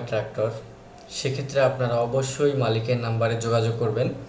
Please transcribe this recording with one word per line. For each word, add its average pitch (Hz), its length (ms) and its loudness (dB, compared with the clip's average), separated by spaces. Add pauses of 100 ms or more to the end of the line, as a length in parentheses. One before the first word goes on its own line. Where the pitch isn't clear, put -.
ট্র্যাক্টর, 110 440 -2 (580)
সেক্ষেত্রে 135 520 -2
আপনারা 123 320 2
অবশ্যই 131 600 0
মালিকের 113 440 2
নাম্বারে 113 440 0
যোগাযোগ 113 380 2
করবেন। 113 300 2 (200)